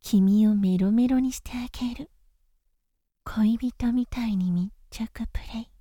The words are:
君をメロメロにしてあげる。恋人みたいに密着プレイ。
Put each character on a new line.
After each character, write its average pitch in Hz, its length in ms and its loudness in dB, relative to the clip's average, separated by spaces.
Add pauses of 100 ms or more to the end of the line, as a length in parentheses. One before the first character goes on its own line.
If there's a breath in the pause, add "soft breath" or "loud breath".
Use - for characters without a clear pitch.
君 202 440 4
を 214 80 4
メ 185 240 2
ロ 190 140 2
メ 240 160 2
ロ 262 100 2
に 262 140 0
し - 80 -12
て - 100 -16
あ 247 220 -8
げ 240 240 -6
る。 294 160 -16 (1120)
恋 220 320 2
人 247 360 -4
み 247 140 0
た 240 180 -6
い 208 120 -2
に 180 160 0
密 180 200 -2 (180)
着 - 420 -8
プ - 80 -6 (120)
レ 226 100 -8
イ。 - 80 -16 (100)